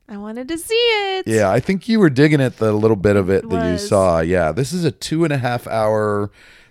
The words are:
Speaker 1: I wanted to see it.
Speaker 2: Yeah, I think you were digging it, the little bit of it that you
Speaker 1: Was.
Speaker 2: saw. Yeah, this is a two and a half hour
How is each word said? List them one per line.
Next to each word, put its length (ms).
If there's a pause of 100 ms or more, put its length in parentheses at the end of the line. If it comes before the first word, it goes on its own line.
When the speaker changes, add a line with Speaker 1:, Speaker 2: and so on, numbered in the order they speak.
Speaker 1:
I 100
wanted 300
to 100
see 160
it. 540
Speaker 2:
Yeah, 240
I 80
think 280
you 120
were 100
digging 300
it, 180
the 140
little 260
bit 180
of 140
it 200
that 160
you 80
Speaker 1:
Was. 140
Speaker 2:
saw. 340
Yeah, 300
this 220
is 100
a 80
two 320
and 100
a 40
half 300
hour 640 (400)